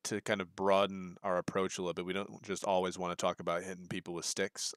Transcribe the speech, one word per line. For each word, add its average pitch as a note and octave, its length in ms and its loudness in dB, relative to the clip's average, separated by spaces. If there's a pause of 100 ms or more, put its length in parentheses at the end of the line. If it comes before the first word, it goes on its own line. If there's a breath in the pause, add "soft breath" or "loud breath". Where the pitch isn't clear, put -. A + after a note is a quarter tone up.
to G#2 180 -2
kind G#2 180 2
of F2 160 -8
broaden F#2+ 680 4
our F#2 140 2
approach F#2 400 0
a G2 60 -4
little F2 120 0
bit. F2 120 -4
We F#2 60 -2
don't G2+ 300 -6
just F#2+ 220 -4
always F#2 320 2
wanna F2 200 -2
talk F2+ 240 0
about F2 240 0
hitting F2+ 240 -10
people F2+ 260 -6
with E2 100 -6
sticks. - 520 -2